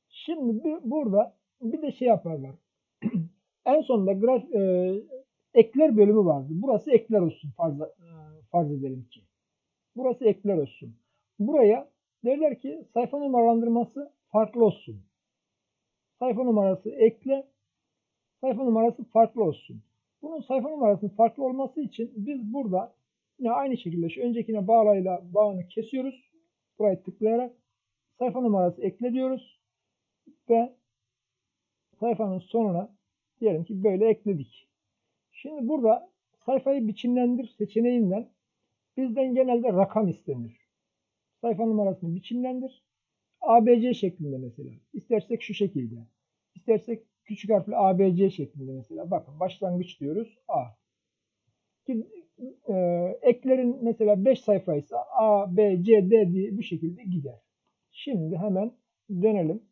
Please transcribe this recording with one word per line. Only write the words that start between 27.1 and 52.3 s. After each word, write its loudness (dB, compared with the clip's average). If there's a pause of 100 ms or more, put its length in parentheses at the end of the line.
sayfa -4
numarası 0
ekle -4
diyoruz -6 (880)
ve 2 (1300)
sayfanın -4
sonuna -4 (460)
diyelim 0
ki -6
böyle 2
ekledik. -4 (600)
Şimdi -10
burada 2 (360)
sayfayı 0
biçimlendir -2
seçeneğinden 0 (680)
bizden -2
genelde 2
rakam 2
istenir. -8 (840)
Sayfa -2
numarasını -2
biçimlendir. -8 (580)
A 6
B 8
C 0
şeklinde -4
mesela. -14 (220)
İstersek -4
şu -12
şekilde. -4 (600)
İstersek -4 (200)
küçük -8
harfli 0
A 4
B 4
C 2
şeklinde -10
mesela. -14
Bakın -6
başlangıç -6
diyoruz. -8 (100)
A. -4 (1200)
Ki, -6 (600)